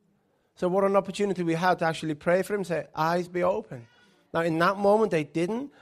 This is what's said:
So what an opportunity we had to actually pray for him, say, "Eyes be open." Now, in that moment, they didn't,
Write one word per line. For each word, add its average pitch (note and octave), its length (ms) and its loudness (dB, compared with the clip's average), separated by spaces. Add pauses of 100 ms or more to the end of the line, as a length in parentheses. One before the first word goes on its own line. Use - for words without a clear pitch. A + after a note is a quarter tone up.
(560)
So F#3 120 -2
what F#3+ 160 2
an G3 140 4
opportunity G3 460 -2
we E3 100 0
had F3 260 2
to E3+ 60 0
actually D#3 300 -2
pray F3 260 0
for F#3+ 120 -6
him, G3 120 -4
say, D#3+ 280 -6
"Eyes E3+ 360 -2
be F3 120 -4
open." F3+ 460 -4 (460)
Now, E3 80 0
in E3 180 0
that F#3+ 180 2
moment, G#3 340 4
they D#3 120 0
didn't, G3+ 480 -4 (100)